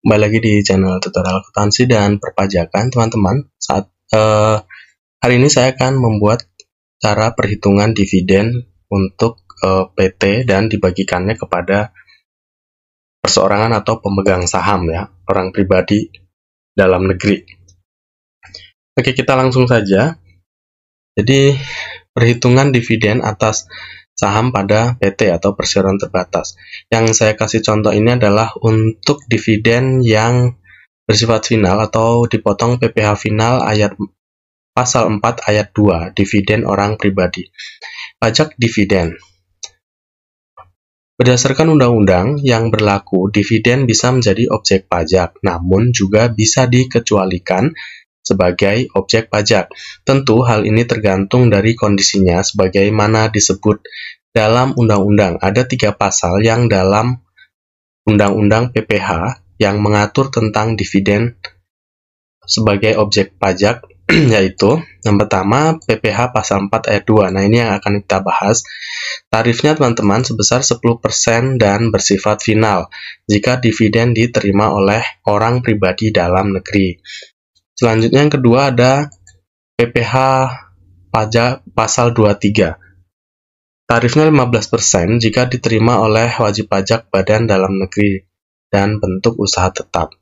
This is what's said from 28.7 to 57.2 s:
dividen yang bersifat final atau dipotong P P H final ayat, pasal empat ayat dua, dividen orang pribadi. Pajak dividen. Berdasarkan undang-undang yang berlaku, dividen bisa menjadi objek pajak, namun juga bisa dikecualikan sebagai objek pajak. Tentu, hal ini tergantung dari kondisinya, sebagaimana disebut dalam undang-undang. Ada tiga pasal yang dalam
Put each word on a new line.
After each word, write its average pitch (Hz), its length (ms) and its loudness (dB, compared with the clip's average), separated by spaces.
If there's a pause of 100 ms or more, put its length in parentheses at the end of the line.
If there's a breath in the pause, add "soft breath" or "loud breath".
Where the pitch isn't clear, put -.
dividen 117 720 0
yang 120 560 2 (480 soft breath)
bersifat 113 400 0
final 104 320 2
atau 113 480 2
dipotong 117 560 0
P 117 80 0
P - 80 -4
H 104 160 2
final 110 480 -2
ayat, 104 320 0 (800)
pasal 117 320 0
empat 110 400 -2
ayat 107 240 0
dua, 92 400 0
dividen 101 560 0
orang 101 320 -2
pribadi. 95 480 -2 (720 loud breath)
Pajak 120 400 -2
dividen. 101 560 0 (2000 soft breath)
Berdasarkan 131 640 2
undang-undang 117 640 2
yang 113 320 0
berlaku, 101 560 0
dividen 113 560 0
bisa - 240 0
menjadi 120 400 0
objek - 400 -2
pajak, 87 560 -2
namun 92 480 0
juga 107 320 2
bisa 113 400 0
dikecualikan 113 1040 0 (480 loud breath)
sebagai 98 800 -2
objek 113 320 -2
pajak. 104 400 0 (320 loud breath)
Tentu, 135 420 2
hal 107 220 0
ini 110 180 2
tergantung 110 640 2
dari 104 240 2
kondisinya, 98 720 0
sebagaimana 104 880 0
disebut 104 480 0 (480 loud breath)
dalam 117 480 0
undang-undang. 104 640 2
Ada 101 240 0
tiga 123 320 -2
pasal 95 480 0
yang 113 240 2
dalam 107 560 0 (800 soft breath)